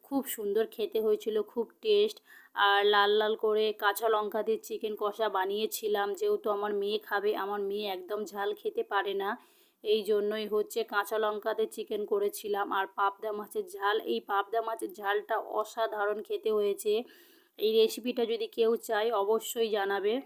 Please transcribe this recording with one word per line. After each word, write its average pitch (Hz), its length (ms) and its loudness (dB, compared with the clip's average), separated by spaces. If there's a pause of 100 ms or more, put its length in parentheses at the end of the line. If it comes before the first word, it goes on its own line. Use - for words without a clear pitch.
খুব 277 240 -2
সুন্দর 208 440 0
খেতে 214 300 -2
হয়েছিল, 214 400 2
খুব 220 260 -4 (140)
টেস্ট। 214 360 4 (380)
আর 202 300 6
লাল 208 260 6
লাল 214 240 2
করে 214 380 2
কাঁচা 208 360 0
লঙ্কা 214 340 0
দিয়ে 220 160 0
চিকেন 214 400 -8
কষা 214 300 -2
বানিয়েছিলাম, 202 840 -2
যেহেতু 208 360 0
আমার 208 240 -2
মেয়ে 202 260 -2
খাবে। 208 360 -2
আমার 202 260 -4
মেয়ে 202 260 -4
একদম 190 380 -6
ঝাল 202 280 -4
খেতে 214 300 -4
পারে 196 300 0
না, 196 160 -2 (540)
এই 214 200 2
জন্যই 208 440 0
হচ্ছে 208 360 -2
কাঁচা 214 340 -2
লঙ্কা 214 360 0
দিয়ে 220 220 -2
চিকেন 214 300 -4
করেছিলাম। 202 680 0
আর 196 120 2 (100)
পাবদা 202 360 0
মাছের 208 360 -6
ঝাল, 196 320 0
এই 233 200 -2
পাবদা 208 420 0
মাছের 226 320 -4
ঝালটা 208 420 0 (160)
অসাধারণ 214 720 -2
খেতে 214 300 -4
হয়েছে। 208 420 0 (680)
এই 214 140 2
রেসিপিটা 220 520 2
যদি 220 220 -2
কেউ 226 280 2
চায়, 220 360 0
অবশ্যই 220 580 0
জানাবে। 196 440 0 (120)